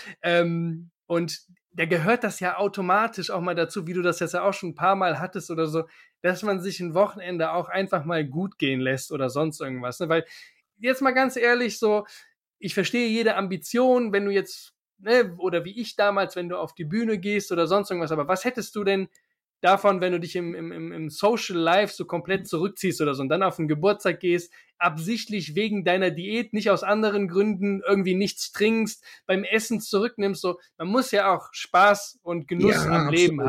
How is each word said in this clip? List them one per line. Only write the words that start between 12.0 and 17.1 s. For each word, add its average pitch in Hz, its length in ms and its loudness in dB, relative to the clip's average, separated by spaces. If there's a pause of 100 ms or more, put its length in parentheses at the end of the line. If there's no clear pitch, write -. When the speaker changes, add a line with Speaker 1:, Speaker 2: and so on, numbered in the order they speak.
Speaker 1:
ich 190 140 -6
verstehe 226 360 0
jede 220 260 2
Ambition, 226 800 0
wenn 202 120 2
du 202 60 -2
jetzt, - 420 -4 (240)
ne, 208 400 2
oder 175 280 0
wie 202 140 -12
ich 220 180 -8
damals, 196 400 2
wenn 175 120 -6
du 180 80 -6
auf 165 160 -8
die 160 120 -8
Bühne 214 340 -2